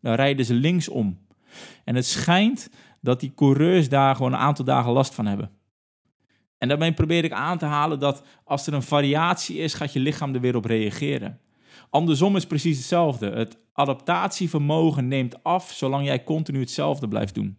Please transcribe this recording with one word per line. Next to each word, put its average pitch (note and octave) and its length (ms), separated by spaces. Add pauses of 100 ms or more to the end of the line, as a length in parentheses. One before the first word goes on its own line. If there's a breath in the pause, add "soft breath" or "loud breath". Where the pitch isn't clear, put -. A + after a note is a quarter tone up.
Daar A2+ 160
rijden C3+ 280
ze A#2+ 100
linksom. B2+ 640 (640 loud breath)
En B2 100
het B2+ 120
schijnt G#3 640 (300 soft breath)
dat B2 200
die C3+ 140
coureurs D3 540
daar C3+ 280
gewoon B2+ 160
een C3 60
aantal C#3+ 260
dagen B2+ 280
last C3+ 220
van A2 120
hebben. G2+ 240 (1080)
En A#2+ 100
daarmee D#3 240
probeer D#3+ 320
ik D#3+ 80
aan D#3 260
te D#3+ 60
halen D3 360
dat C#3 220 (220 soft breath)
als C#3 220
er D3 80
een C3+ 80
variatie D3+ 760
is, D#3 180
gaat D3 180
je C3 80
lichaam C#3+ 340
er B2+ 60
weer B2 160
op G#2+ 80
reageren. A2+ 760 (520 soft breath)
Andersom E3 460
is F3+ 100
precies D3+ 300
hetzelfde. C3 540
Het A2+ 280 (140)
adaptatievermogen D3+ 1400
neemt C3 340
af F3+ 280
zolang C#3 340
jij C3+ 200
continu D3+ 360
hetzelfde C#3+ 480
blijft G#2 260
doen. G2+ 240